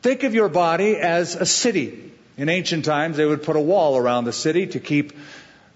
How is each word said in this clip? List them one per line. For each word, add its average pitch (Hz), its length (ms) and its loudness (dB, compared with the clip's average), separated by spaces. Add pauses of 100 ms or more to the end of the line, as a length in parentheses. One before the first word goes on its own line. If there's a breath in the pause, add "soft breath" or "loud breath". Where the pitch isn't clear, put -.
Think 262 220 0
of 220 100 0
your 214 160 2
body 175 460 2
as 175 400 -2
a 180 100 -2
city. 151 640 -2 (240)
In 143 140 -4
ancient 170 340 -2
times, 151 320 0
they 151 80 2
would 151 200 0
put 156 120 0
a 151 40 2
wall 156 360 2
around 123 280 2
the 117 80 -4
city 165 340 -2
to 135 140 -8
keep 147 340 -2 (600 loud breath)